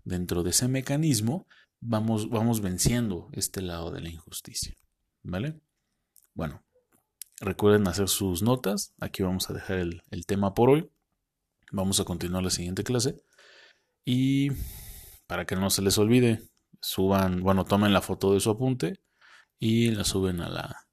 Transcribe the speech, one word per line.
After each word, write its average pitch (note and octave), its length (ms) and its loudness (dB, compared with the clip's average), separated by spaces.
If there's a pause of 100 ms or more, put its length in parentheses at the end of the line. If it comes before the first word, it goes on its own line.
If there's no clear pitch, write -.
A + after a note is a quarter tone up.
dentro F2 400 -2
de F2 60 -2
ese B2+ 180 0
mecanismo, C3 800 0 (320)
vamos, A2 500 0
vamos A2+ 320 2
venciendo G2 720 0
este - 300 -6
lado E2+ 300 -6
de F2 100 -10
la E2 80 -10
injusticia, - 680 -12 (480)
¿vale? B2+ 360 -6 (760)
Bueno, - 300 -8 (760)
recuerden G#2 480 4
hacer F#2 220 0
sus F#2 320 0
notas. C3 580 -2
Aquí - 240 -4
vamos F#2 260 -2
a G2 40 -6
dejar F#2+ 240 -4
el, F2 320 -4
el E2+ 160 -10
tema G2 280 0
por A#2+ 160 6
hoy. D3+ 200 4 (800)
Vamos G2 280 0
a G2 40 0
continuar F2 400 -4
la F#2 60 0
siguiente F2+ 340 -4
clase. B2 320 0 (880)
Y C3+ 480 2 (760)
para F2 180 -6
que F#2+ 100 -4
no F#2+ 140 0
se F#2+ 120 0
les G2 160 4
olvide, A2+ 520 4 (320)
suban, F#2+ 600 2
bueno, F#2+ 240 2
tomen G#2 280 4
la F2+ 80 4
foto G2 320 2
de G2 60 4
su A2 120 0
apunte C3 480 -2 (600)
y A#2 320 4
la G#2 120 -2
suben F#2 380 0
a E2 80 -8
la - 440 -10